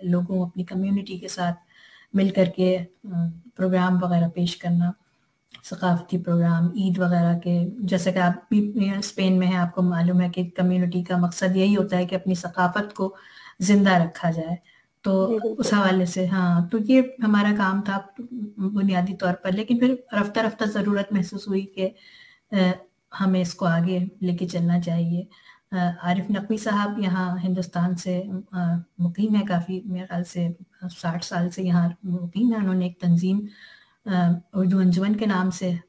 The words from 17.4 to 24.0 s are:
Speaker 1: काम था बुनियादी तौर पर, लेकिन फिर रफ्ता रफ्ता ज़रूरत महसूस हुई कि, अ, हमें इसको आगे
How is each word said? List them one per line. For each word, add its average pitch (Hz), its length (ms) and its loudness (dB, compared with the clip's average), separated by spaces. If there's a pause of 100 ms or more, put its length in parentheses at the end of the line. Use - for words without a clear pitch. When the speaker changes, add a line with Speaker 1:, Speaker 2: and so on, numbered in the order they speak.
Speaker 1:
काम 202 300 0
था 196 320 -6 (460)
बुनियादी 196 540 0
तौर 180 180 -2
पर, 185 200 -4
लेकिन 220 260 0
फिर 247 260 2 (100)
रफ्ता 208 260 0
रफ्ता 220 260 -2
ज़रूरत 202 460 0
महसूस 196 360 -2
हुई 196 300 -4
कि, 190 160 -2 (640)
अ, 180 140 4 (420)
हमें 185 280 2
इसको 175 240 -4
आगे 180 440 0 (120)